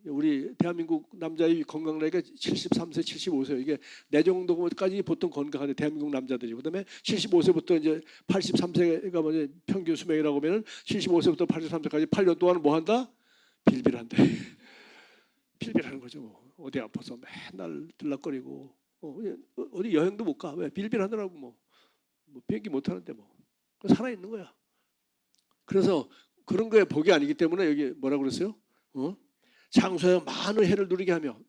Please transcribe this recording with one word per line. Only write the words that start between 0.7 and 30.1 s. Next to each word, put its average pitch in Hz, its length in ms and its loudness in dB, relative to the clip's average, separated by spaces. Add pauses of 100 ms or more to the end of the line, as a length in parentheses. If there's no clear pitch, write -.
남자의 165 500 0
건강 156 360 -6
나이가 160 220 0
칠십삼 - 720 -4
세, 165 80 -2
칠십오 156 440 -2
세. 139 140 -4
이게 139 180 -4 (320)
내 147 140 4
정도까지 180 800 0
보통 170 260 -2
건강한데, 143 440 -4
대한민국 147 380 -4
남자들이. 127 420 -4
그다음에 160 300 -6 (200)
칠십오 175 380 2
세부터 175 360 4
이제 156 240 0 (260)
팔십삼 185 460 0
세가 175 480 2
먼저 156 260 0 (180)
평균 170 300 -2
수명이라고 156 420 0
하면은, 170 260 0 (220)
칠십오 180 360 2
세부터 160 240 4
팔십삼 160 380 -4
세까지 151 240 0
팔 196 180 4
년 170 140 6
동안 180 220 6
뭐 147 140 6
한다? 208 340 0 (560)
빌빌한다. 120 520 2
<laughs> - 420 4 (1000)
빌빌하는 160 420 -4
거죠. 123 200 -16
뭐. 110 220 -20 (140)
어디 143 220 -8
아파서 120 380 -12
맨날 92 720 -12 (100)
들락거리고, 135 760 -10 (280)
어, 160 60 -14
어, 185 540 -12 (120)
어디 202 200 -4
여행도 190 300 2
못 160 140 -4
가. 156 160 -10
왜? 156 160 -6
빌빌하느라고 202 680 -4
뭐. 123 200 -18 (720)
뭐 139 200 -20
비행기 208 220 -4
못 139 120 -2
타는데 175 300 -6
뭐. - 180 -18 (600)
살아있는 214 400 0
거야. 208 240 -14 (1120)
그래서 180 440 2 (360)
그런 220 240 -2
거에 214 140 6
복이 160 280 2
아니기 147 240 4
때문에 175 320 0
여기 147 240 0
뭐라 135 260 -2
그랬어요? 139 360 -2 (400)
어? 147 220 -6 (540)
"장수하여 180 520 4